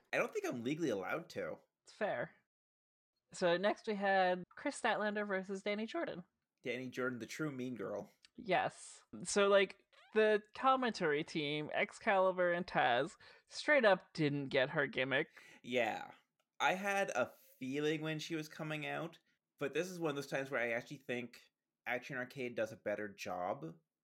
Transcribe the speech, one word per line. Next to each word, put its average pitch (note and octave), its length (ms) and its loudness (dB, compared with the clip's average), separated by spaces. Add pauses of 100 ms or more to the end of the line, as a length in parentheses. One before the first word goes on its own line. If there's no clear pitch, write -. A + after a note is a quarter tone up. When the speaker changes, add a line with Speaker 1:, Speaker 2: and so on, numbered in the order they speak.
(140)
Speaker 1:
I C3 40 0
don't G#3+ 160 0
think G#4 140 -4
I'm A#2+ 160 -4
legally D3+ 260 0
allowed G#2 400 -2
to. F2 260 -4 (300)
Speaker 2:
It's - 120 -20
fair. D#3+ 340 -2 (1000)
So F3 240 2
next G3 300 -2
we G#3+ 80 0
had F#3+ 480 4 (120)
Chris - 240 -6
Statlander G#3 480 0
versus F#3+ 340 -2
Danny G#3 240 -2
Jordan. C#4+ 380 -6 (420)
Speaker 1:
Danny B2+ 220 -4
Jordan, B2+ 320 -2
the A2 60 -8
true D#3 260 -4
mean B2+ 240 -6
girl. G2+ 360 -6 (260)
Speaker 2:
Yes. D3 360 0 (520)
So, G3+ 220 4
like, G3 300 6 (360)
the G#3+ 280 6 (120)
commentary G#3+ 680 2
team, D3+ 500 -2
Excalibur F#3 760 2
and F3 160 0
Taz, C3+ 440 2 (380)
straight C#4+ 360 4
up F#3+ 160 6 (120)
didn't C#3+ 360 0
get C3+ 220 4
her D3+ 140 2
gimmick. C3+ 420 0 (360)
Speaker 1:
Yeah. A2+ 400 0 (560)
I C#3+ 140 4
had G3 380 0
a A#2+ 180 0 (300)
feeling D3 420 -2
when D#3 180 -4
she E3 160 -6
was D#3 120 -6
coming D#3 380 -8
out C#3+ 320 -6 (440)
but C#3 120 -2
this F3 160 -2
is F3+ 100 -10
one E3 100 0
of C#3+ 80 -2
those C#3+ 100 -6
times C#3 240 -4
where B2+ 80 0
I A#2 120 0
actually B2 360 -6
think A#2+ 300 -6 (500)
Action B2+ 300 -4
Arcade B2 380 -6
does A2 180 -2
a G2+ 100 -14
better G#2 240 -2
job G2+ 560 -6 (400)